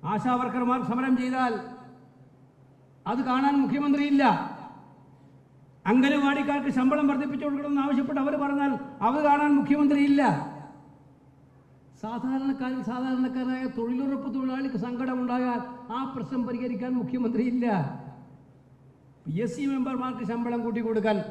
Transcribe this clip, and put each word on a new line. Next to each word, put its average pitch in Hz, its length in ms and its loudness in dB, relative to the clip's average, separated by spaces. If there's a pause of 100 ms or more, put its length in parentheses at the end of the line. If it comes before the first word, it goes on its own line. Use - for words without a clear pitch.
(120)
ആശാ 247 280 0
വർക്കർമാർ 247 400 0 (100)
സമരം 254 300 2
ചെയ്താൽ 254 320 0 (1600)
അത് 240 180 0
കാണാൻ 269 340 2
മുഖ്യമന്ത്രിയില്ല. 285 600 2 (1700)
അംഗനവാടിക്കാർക്ക് 285 840 2
ശമ്പളം 277 320 4
വർദ്ധിപ്പിച്ചു 277 360 -2
കൊടുക്കണമെന്ന് 285 380 -2
ആവശ്യപ്പെട്ട് 277 400 0
അവർ 294 100 0 (100)
പറഞ്ഞാൽ 277 280 0 (360)
അത് 269 180 2
കാണാൻ 285 320 4
മുഖ്യമന്ത്രിയില്ല. 285 640 4 (1800)
സാധാരണക്കാരിൽ 262 760 -2 (100)
സാധാരണക്കാരായ 254 720 -2 (140)
തൊഴിലുറപ്പ് 269 580 -2
തൊഴിലാളിക്ക് 262 520 -2
സങ്കടമുണ്ടായാൽ 247 760 -2 (380)
ആ - 20 -4 (140)
പ്രശ്നം 247 340 -4
പരിഹരിക്കാൻ 240 420 -4 (100)
മുഖ്യമന്ത്രിയില്ല. 247 680 0 (1600)
പി 156 100 -6 (100)
എസ് 240 120 -4
സി 277 160 -4
മെമ്പർമാർക്ക് 254 580 -4
ശമ്പളം 233 340 -2
കൂട്ടി 226 220 -2
കൊടുക്കാൻ 214 300 2 (140)